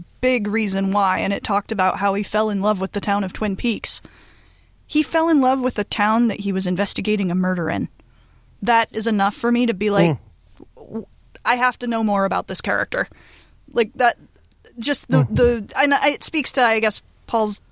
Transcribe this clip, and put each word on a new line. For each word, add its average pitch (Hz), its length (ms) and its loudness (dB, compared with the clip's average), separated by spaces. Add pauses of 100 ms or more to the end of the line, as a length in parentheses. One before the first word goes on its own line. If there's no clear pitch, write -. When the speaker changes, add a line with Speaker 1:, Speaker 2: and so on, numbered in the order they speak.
(220)
Speaker 1:
big 254 260 0
reason 196 460 0
why, 190 260 0
and 196 140 -2
it - 100 -6
talked 202 300 -2
about 190 260 0
how 196 140 0
he 202 100 -2
fell 214 260 0
in 196 120 -2
love 202 180 0
with 190 140 -6
the 202 80 -4
town 202 240 -2
of 185 80 -8
Twin 202 240 -4
Peaks. - 440 -2 (880)
He 302 160 2
fell 330 240 0
in 311 140 4
love 262 200 2
with 247 140 -2
the 202 80 -2
town 220 460 2
that - 100 -4
he 196 140 -4
was 190 120 -2
investigating 196 640 -2
a 175 60 -2
murder 185 340 0
in. 104 200 -4 (720)
That 233 320 2
is 214 120 -4
enough 208 300 0
for 233 160 0
me 240 140 2
to 226 80 2
be 202 160 -2
like, 170 220 4
Speaker 2:
Mm. 131 80 -4 (580)
Speaker 1:
"W-, - 280 -12 (400)
I 240 120 4
have 247 220 2
to 247 80 -6
know 226 180 0
more 202 200 2
about 185 220 -2
this - 140 -4
character." - 460 -2 (680)
Like, 226 220 0
that, 240 220 2 (640)
just 277 320 -4
the, 147 140 4
Speaker 2:
Mm. 220 100 -4
Speaker 1:
the, 240 420 2
and 285 160 2
I, 294 180 2
it - 120 -4
speaks - 300 -2
to, 262 80 0
I 226 180 2
guess, 214 240 -2 (240)
Paul's 214 340 -2 (100)